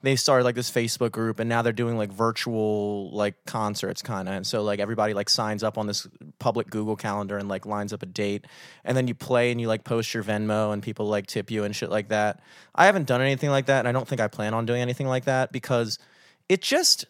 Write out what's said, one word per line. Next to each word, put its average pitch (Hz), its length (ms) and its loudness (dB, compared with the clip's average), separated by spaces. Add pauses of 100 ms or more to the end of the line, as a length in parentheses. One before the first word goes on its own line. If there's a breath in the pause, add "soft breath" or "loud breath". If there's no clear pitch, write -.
They 135 140 4
started, 127 280 4
like, 123 120 4
this 120 140 -4
Facebook 117 420 0
group, 113 280 -2
and 117 100 -2
now 117 140 2
they're 117 100 2
doing, 117 240 0
like, 104 140 -2
virtual, 107 1000 0
like, 104 340 -2
concerts 104 580 -2
kinda. 95 280 -6
And 95 140 -6
so, 110 160 -2
like, 101 180 0
everybody, 107 360 0
like, 101 160 -2
signs 107 320 0
up 110 160 -2
on 104 80 -2
this 101 180 -6 (320)
public 113 320 0
Google 107 260 -2
Calendar 101 440 -4
and, 101 100 -6
like, 95 160 -4
lines 104 260 -4
up 104 120 -8
a - 20 -10
date. 101 400 -4 (380 loud breath)
And 127 120 0
then 127 120 2
you 120 80 -2
play 123 360 2
and 120 80 -2
you, 117 80 -2
like, 110 160 0
post 117 300 -2
your 113 100 -2
Venmo 107 500 0
and 101 100 -6
people, 107 240 -4
like, 104 180 0
tip - 240 -6
you 107 140 -2
and 104 120 -4
shit 95 140 -6
like 107 200 -2
that. 107 300 0 (360 loud breath)
I 170 100 8
haven't 190 220 6
done 127 140 2
anything 139 280 0
like 135 160 2
that, 135 140 4
and 117 80 0
I 120 60 0
don't 127 140 -2
think 123 140 -2
I 107 60 2
plan 107 260 -2
on 113 140 -2
doing 120 140 0
anything 123 260 -2
like 131 180 0
that 131 260 0
because 120 460 -2 (520 soft breath)
it 190 120 4
just - 480 2